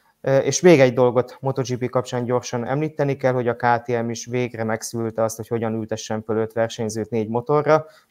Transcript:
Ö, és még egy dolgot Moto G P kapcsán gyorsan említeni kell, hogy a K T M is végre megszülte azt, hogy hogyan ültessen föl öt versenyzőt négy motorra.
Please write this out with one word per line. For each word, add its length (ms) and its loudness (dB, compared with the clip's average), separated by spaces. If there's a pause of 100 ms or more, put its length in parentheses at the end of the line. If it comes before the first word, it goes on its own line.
(220)
Ö, 160 2
és 240 0
még 180 8
egy 140 6
dolgot 460 2
Moto 220 -4
G 160 -4
P 120 -4
kapcsán 340 -2
gyorsan 440 -2
említeni 480 -2
kell, 180 0
hogy 140 0
a 80 0
K 280 2
T 200 -2
M 60 -4
is 160 -8
végre 380 -4
megszülte 600 -4
azt, 120 -2
hogy 120 -12
hogyan 260 -2
ültessen 500 -6
föl 140 -2
öt 160 -2
versenyzőt 560 -4
négy 180 -2
motorra. 580 2 (260)